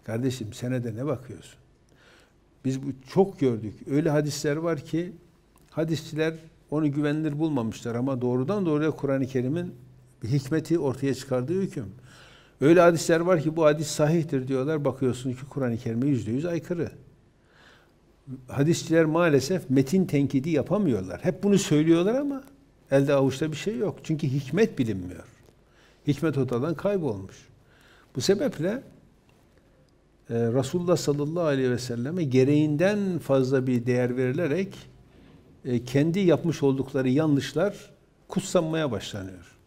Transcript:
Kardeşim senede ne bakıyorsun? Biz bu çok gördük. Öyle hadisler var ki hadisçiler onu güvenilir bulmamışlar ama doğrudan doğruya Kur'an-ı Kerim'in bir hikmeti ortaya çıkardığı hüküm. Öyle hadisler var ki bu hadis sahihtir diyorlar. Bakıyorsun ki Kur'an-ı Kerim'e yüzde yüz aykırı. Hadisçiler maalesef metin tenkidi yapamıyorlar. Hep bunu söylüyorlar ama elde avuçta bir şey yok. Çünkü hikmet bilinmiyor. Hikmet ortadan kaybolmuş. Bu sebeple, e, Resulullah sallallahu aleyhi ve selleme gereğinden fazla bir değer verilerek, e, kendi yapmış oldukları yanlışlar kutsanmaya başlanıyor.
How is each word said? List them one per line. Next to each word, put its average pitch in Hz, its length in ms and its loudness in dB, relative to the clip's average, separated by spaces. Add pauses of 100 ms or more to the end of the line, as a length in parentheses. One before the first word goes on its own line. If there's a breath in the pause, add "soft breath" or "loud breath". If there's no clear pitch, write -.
Kardeşim 117 500 -6
senede 120 420 -6
ne 127 100 -8
bakıyorsun? 107 540 -10 (1040 soft breath)
Biz 131 180 -2
bu 139 40 -8 (260)
çok 190 260 2
gördük. 113 340 0 (180)
Öyle 151 180 2
hadisler 147 460 0
var 165 240 -2
ki 175 320 -6 (600)
hadisçiler 160 640 -2 (380)
onu 151 200 0
güvenilir 147 480 -2
bulmamışlar 120 560 -2
ama 127 260 -2
doğrudan 131 440 0
doğruya 151 260 0
Kur'an-ı 135 360 -2
Kerim'in 139 460 -2 (500)
bir 107 40 -8
hikmeti 156 520 0
ortaya 135 340 -2
çıkardığı 131 480 -2
hüküm. 143 240 -6 (760 loud breath)
Öyle 170 200 8
hadisler 170 380 6
var 170 220 4
ki 156 140 -2
bu 165 100 4
hadis 151 220 4
sahihtir 151 600 2
diyorlar. 139 380 -2
Bakıyorsun 127 480 -2
ki 123 60 -10 (100)
Kur'an-ı 123 280 -2
Kerim'e 120 300 -2
yüzde 110 240 0
yüz 143 140 -2
aykırı. 170 460 -4 (1600 soft breath)
Hadisçiler 160 580 2
maalesef 156 640 2
metin 139 360 4
tenkidi 143 440 0
yapamıyorlar. 139 760 0
Hep 185 200 -2
bunu 202 140 4
söylüyorlar 165 580 4
ama 277 280 -4 (480)
elde 139 220 4
avuçta 135 380 2
bir 147 60 -8
şey 220 200 -6
yok. 202 260 -4
Çünkü 151 240 -2
hikmet 151 520 0
bilinmiyor. 95 440 -4 (840 soft breath)
Hikmet 147 300 -2
ortadan 131 380 -2
kaybolmuş. 143 600 -4 (800 soft breath)
Bu 127 60 -2
sebeple, 196 480 0
e, 254 120 -4 (1500 soft breath)
Resulullah 131 680 0
sallallahu 147 480 -2
aleyhi 131 260 2
ve 120 80 -2
selleme 123 440 -4
gereğinden 151 960 2
fazla 131 480 2
bir 120 180 0
değer 123 320 0
verilerek, 156 560 -2 (920 loud breath)
e, 120 180 -2
kendi 165 360 0
yapmış 160 440 2
oldukları 135 460 0
yanlışlar 156 840 0 (360)
kutsanmaya 160 640 -2
başlanıyor. 95 760 -10